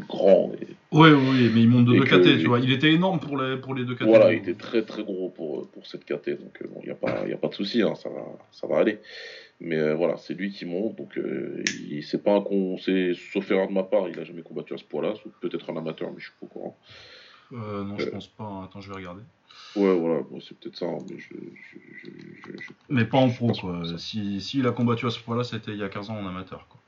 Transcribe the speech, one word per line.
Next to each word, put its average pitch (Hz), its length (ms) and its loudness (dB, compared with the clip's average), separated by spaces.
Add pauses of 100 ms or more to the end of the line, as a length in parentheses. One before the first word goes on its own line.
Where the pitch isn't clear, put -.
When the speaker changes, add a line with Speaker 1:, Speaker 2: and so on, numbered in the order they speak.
Speaker 1:
grand. - 440 4 (100)
Et, - 60 -10 (240)
Speaker 2:
Oui, 160 180 10
oui, 131 440 6
mais 113 80 6
il 113 80 8
monte 123 160 8
de 120 100 6
Speaker 1:
et 123 40 8
Speaker 2:
deux 135 60 6
Speaker 1:
que 127 100 4
Speaker 2:
K - 60 10
T, - 160 8
tu 160 100 0
vois. 120 120 4
Il 131 120 2
était 151 200 4
énorme 170 280 2
pour 143 220 -6
les, 131 160 -4
pour 131 160 -10
les 127 120 -4
deux 123 100 -6
K - 40 -16
T. 110 60 -4
Speaker 1:
Voilà, 110 280 8
il - 60 0
était 92 140 -6
très, 113 300 -2
très - 200 -10
gros 92 260 -6
pour, 76 400 -8
pour - 180 -20
cette - 180 -16
K 69 160 -6
T, - 140 -4
donc, - 260 -18
euh, - 100 -12
bon, 50 140 -14
y 69 60 -10
a - 40 -8
pas, 53 320 -4
y - 60 -4
a - 40 -8
pas - 100 -4
de - 80 -4
souci, 101 260 -2
hein, 80 140 2
ça - 140 -12
va, 67 120 -10 (300)
ça - 160 -10
va 76 100 2
aller. 104 220 2 (600)
Mais, 82 160 -4
euh, 78 180 2
voilà, 78 220 0
c'est - 180 -12
lui 98 160 -8
qui 92 140 -12
monte, 98 300 -6
donc, - 220 -12
euh, - 460 -6 (260)
il, 76 140 -8
c'est - 200 -6
pas 101 100 2
un 98 80 4
con-, 98 360 -2
c'est, 92 360 0 (200)
sauf 98 160 -4
erreur 95 180 2
de 98 60 -8
ma 95 100 0
part, 95 260 0
il 80 100 -12
a 80 40 -10
jamais 80 200 -16
combattu 80 320 -12
à - 20 -12
ce - 60 -16
poids-là, 80 300 -6 (100)
sauf 104 180 -18
peut-être 85 300 -8
un 80 60 -6
amateur, 80 340 -8
mais - 80 -16
je - 60 -16
suis - 140 -20
pas - 60 -16
au - 40 -20
courant. - 280 -14 (760)
Speaker 2:
Euh, 107 320 -8
non, 101 140 -8
je 104 80 -4
Speaker 1:
Euh. - 60 -6
Speaker 2:
pense 98 160 -12
pas, - 160 -16
hein. 98 260 -10
Attends, 101 100 -18
je 98 100 -18
vais 98 60 -12
regarder. 92 280 -14 (520)
Speaker 1:
Ouais, 98 200 4
voilà, 82 260 0
bon, 65 180 -12
c'est - 180 -20
peut-être - 200 -16
ça, 92 80 -6
hein, 82 120 -4 (120)
mais 69 100 -14
je, - 100 -18
je, - 480 -18 (260)
je, 50 60 -18
je, 50 520 -20
je, - 80 -16 (200)
Speaker 2:
Mais 120 160 2
pas 135 140 0
en 131 80 6
Speaker 1:
je 120 60 0
suis - 40 -8
Speaker 2:
pro, 120 120 0
Speaker 1:
pas 104 40 2
sûr 92 160 -6
Speaker 2:
quoi. 87 100 -6
Speaker 1:
de 85 60 -6
ça. 85 140 -8
Speaker 2:
Si, 101 420 -6
si 139 180 -6
il 123 80 0
a 117 40 2
combattu 120 340 0
à 117 60 0
ce - 80 -8
point-là, 120 240 -6
c'était 110 280 -8
il 101 60 -8
y 104 60 -6
a 95 60 -6
quinze 101 200 -10
ans 110 80 -8
en 101 100 -8
amateur, 92 400 -12
quoi. - 200 -20